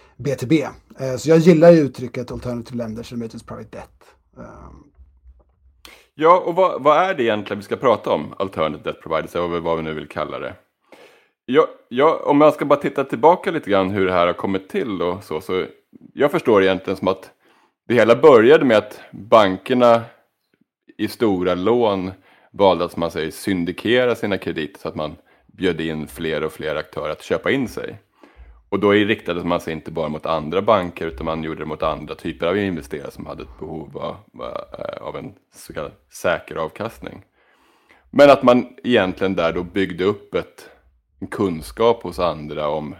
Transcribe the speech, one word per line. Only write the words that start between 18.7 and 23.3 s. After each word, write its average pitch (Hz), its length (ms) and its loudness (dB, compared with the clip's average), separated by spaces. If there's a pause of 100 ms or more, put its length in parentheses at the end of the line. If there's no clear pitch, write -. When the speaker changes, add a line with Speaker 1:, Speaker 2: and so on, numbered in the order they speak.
Speaker 2:
att - 220 -4 (120)
bankerna 117 920 4 (960)
i 104 100 -2
stora 90 480 0
lån 98 560 0 (400)
valde 90 340 2
att, 85 60 -6
som - 80 -10
man 85 120 -2
säger, 80 200 -6